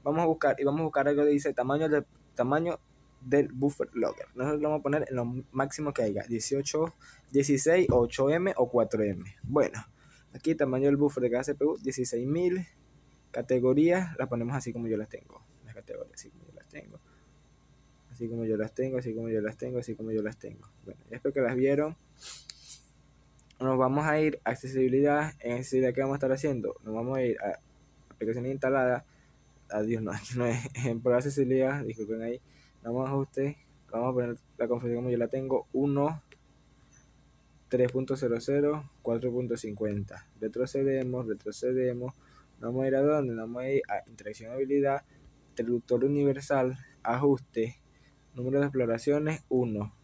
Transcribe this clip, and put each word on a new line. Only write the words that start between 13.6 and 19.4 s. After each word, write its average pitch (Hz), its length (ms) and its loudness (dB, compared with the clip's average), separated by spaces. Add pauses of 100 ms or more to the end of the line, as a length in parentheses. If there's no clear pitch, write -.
las 131 100 -2
ponemos 120 280 -4
así 123 180 -6
como 117 140 -6
yo 110 100 -2
las 107 120 -6
tengo. - 340 -18 (220)
Las 113 100 -18
categorías - 400 -14
así - 140 -16
como - 160 -20
yo - 80 -20
las - 140 -20
tengo. - 320 -18 (1120)
Así 117 160 -8
como 113 180 -4
yo 110 120 2
las 110 160 -4
tengo, 131 240 -2
así 123 160 -4
como 113 160 -6
yo 110 120 0